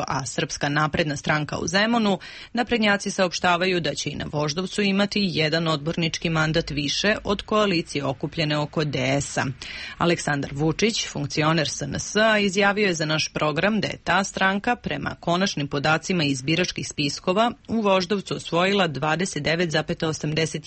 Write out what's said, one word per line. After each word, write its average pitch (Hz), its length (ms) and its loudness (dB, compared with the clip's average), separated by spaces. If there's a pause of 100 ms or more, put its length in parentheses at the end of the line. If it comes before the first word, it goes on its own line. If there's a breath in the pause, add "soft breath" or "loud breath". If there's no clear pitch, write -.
a 135 180 -2
Srpska - 420 -4
napredna 151 480 0
stranka 151 420 -2
u - 80 -4
Zemunu, 208 520 2 (340 loud breath)
naprednjaci 214 580 2
saopštavaju 180 680 2
da 147 140 -2
će - 160 -4
i 143 60 -8
na - 160 -6
Voždovcu 156 500 -2
imati 202 380 2 (120)
jedan 160 360 2
odbornički 160 600 -2
mandat 160 400 0
više 147 440 0 (100)
od 202 180 -2
koalicije 175 640 0
okupljene 151 540 -2
oko 151 260 -2
D 135 360 0
S-a. - 240 -2 (540 loud breath)
Aleksandar 147 560 0
Vučić, 160 540 0
funkcioner 151 600 0
S - 140 -6
N 139 160 -6
S - 160 -6 (260)
izjavio 202 460 2
je 185 80 2
za 156 120 -2
naš 156 300 0
program 165 440 2
da - 80 -2
je - 160 -8
ta 180 200 2
stranka 202 520 0
prema 147 340 -6 (100)
konačnim 170 480 0
podacima 156 560 0
iz 135 180 0
biračkih 165 460 -2
spiskova 185 600 0 (180)
u 220 120 0
Voždovcu 190 540 2
osvojila 180 520 2
dvadeset 156 560 -2
devet 165 280 0
zapeta 156 380 0
osamdeset 156 580 -2